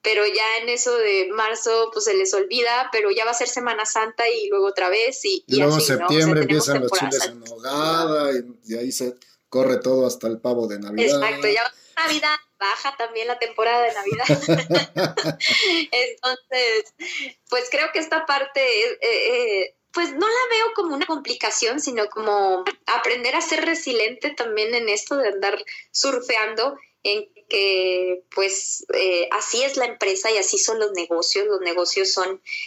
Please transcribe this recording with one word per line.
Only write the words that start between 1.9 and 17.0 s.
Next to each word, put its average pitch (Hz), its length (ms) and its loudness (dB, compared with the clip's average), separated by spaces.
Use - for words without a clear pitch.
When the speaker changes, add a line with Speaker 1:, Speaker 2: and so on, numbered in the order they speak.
Speaker 1:
pues, 208 120 -4
se 208 100 2
les 190 200 2
olvida, 240 580 0
pero 208 180 2
ya 220 160 -2
va 233 60 0
a - 20 -2
ser 240 140 -2
Semana 226 360 -4
Santa 226 440 -2
y 220 200 -2
luego 196 200 2
otra 190 200 0
vez, 214 360 0
y, 190 240 -2
Speaker 2:
Y 131 80 2
Speaker 1:
y - 20 4
Speaker 2:
luego 147 180 6
Speaker 1:
así, 151 160 2
Speaker 2:
en 123 60 2
septiembre 156 480 4
Speaker 1:
¿no? 151 120 2
O - 40 4
sea, 143 120 2
tenemos 135 60 2
Speaker 2:
empiezan - 20 0
los 120 100 0
Speaker 1:
temporadas 135 280 0
Speaker 2:
chiles 120 80 -2
en 120 120 -12
nogada, 147 920 0
y, 120 400 -6
y 113 60 -4
ahí 123 140 -4
se 123 220 -4
corre 127 300 2
todo 131 260 4
hasta 120 220 -2
el 113 120 -4
pavo 120 260 0
de 101 120 -6
Navidad. 233 440 0
Speaker 1:
Exacto, 220 260 0
ya 220 140 2
va 247 100 -2
Navidad, 302 400 0
baja 233 360 -2
también 226 300 -4
la 240 140 -4
temporada 233 420 2
de 226 100 2
Navidad. 202 360 -2
<laughs> 160 1080 0
Speaker 2:
<laughs> 330 540 0
Speaker 1:
Entonces, 247 1000 -2